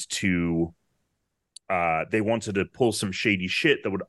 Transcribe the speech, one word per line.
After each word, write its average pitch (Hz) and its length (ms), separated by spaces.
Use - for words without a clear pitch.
to, 85 640
uh, 85 400
they 110 120
wanted 107 340
to 95 80
pull 113 300
some 101 180
shady 92 380
shit - 340
that 107 60
would 95 200